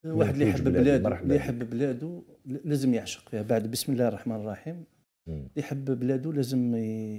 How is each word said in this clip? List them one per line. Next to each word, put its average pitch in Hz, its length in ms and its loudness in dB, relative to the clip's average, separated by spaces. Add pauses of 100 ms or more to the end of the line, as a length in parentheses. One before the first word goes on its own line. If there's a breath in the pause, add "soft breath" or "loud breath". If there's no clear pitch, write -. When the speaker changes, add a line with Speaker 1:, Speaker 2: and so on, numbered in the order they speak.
Speaker 1:
واحد 160 280 2
اللي 139 120 2
Speaker 2:
منتوج 101 140 2
Speaker 1:
يحب 131 120 2
Speaker 2:
بلادي. 123 120 6
Speaker 1:
بلاده، 135 200 6
Speaker 2:
مرحبا 98 200 0
Speaker 1:
اللي 143 120 4
Speaker 2:
بك. 147 60 4
Speaker 1:
يحب 120 280 -4
بلاده 139 520 -4 (240)
ل-، 135 200 -6
لازم 135 280 2
يعشق - 360 -4
فيها. 107 120 -4
بعد 110 300 0
بسم 120 220 -2
الله 120 140 4
الرحمن 110 280 -2
الرحيم، 110 480 -8 (440)
Speaker 2:
مم. 160 60 -6
Speaker 1:
اللي 139 140 -8 (100)
يحب 135 420 -2
بلاده 131 340 0
لازم 127 420 2
ي-، 110 440 -4